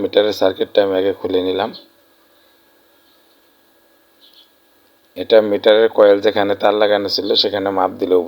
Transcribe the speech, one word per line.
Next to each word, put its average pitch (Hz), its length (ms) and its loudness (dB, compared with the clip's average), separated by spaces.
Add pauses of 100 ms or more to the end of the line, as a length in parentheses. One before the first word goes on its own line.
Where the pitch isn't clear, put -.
মিটারের 104 360 0
সার্কিটটা 95 440 -2
আমি 98 140 -2
আগে 95 180 -2
খুলে 92 280 -4
নিলাম। 92 280 -4 (3500)
এটা 92 260 2
মিটারের 107 460 2 (100)
কয়েল 104 220 6
যেখানে 101 320 -2 (100)
তার 104 120 2
লাগানো 104 340 0
ছিল 95 260 -6
সেখানে 98 360 -2
মাপ 92 300 -2
দিলেও 90 280 2